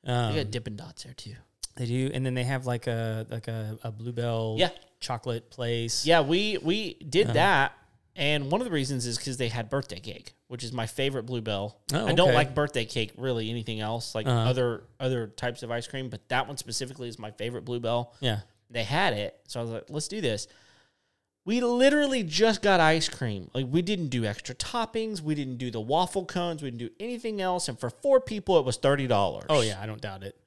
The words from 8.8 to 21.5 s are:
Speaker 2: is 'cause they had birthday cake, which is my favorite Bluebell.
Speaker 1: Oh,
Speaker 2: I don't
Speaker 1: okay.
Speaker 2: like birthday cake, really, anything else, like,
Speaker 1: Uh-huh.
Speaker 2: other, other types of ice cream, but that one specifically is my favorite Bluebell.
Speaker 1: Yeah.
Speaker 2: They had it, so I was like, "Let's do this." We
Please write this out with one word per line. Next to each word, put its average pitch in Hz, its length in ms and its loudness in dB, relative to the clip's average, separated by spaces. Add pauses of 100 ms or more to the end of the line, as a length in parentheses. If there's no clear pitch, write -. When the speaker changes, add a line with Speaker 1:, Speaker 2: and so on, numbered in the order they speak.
Speaker 2:
is 117 100 -4
'cause 127 220 -6
they 120 100 0
had 113 220 -6
birthday 135 300 -4
cake, - 340 -14 (140)
which 123 160 -10
is 117 80 -10
my 117 140 -4
favorite 135 380 -2
Bluebell. 107 560 -4 (140)
Speaker 1:
Oh, 202 120 0
Speaker 2:
I 151 60 2
don't 180 160 6
Speaker 1:
okay. 123 80 6
Speaker 2:
like - 180 2
birthday 139 300 0
cake, 110 320 -4
really, 117 320 -2
anything 113 320 -6
else, 113 340 -6
like, 110 120 -2
Speaker 1:
Uh-huh. 120 240 4
Speaker 2:
other, 123 340 0 (160)
other 127 280 -2
types 120 340 -6
of 117 80 -10
ice 117 160 -4
cream, 131 240 -8
but - 180 -14
that 127 180 2
one 139 120 -10
specifically 127 500 -8
is 110 100 -12
my 107 120 -10
favorite 120 340 -8
Bluebell. 120 560 -2
Speaker 1:
Yeah. 110 200 2 (280)
Speaker 2:
They 117 160 -4
had 147 300 2
it, 104 320 -6
so 120 140 -8
I - 20 -4
was 113 100 -6
like, 113 160 -8
"Let's 151 200 -4
do 208 120 -6
this." 113 260 0 (1000)
We 226 140 2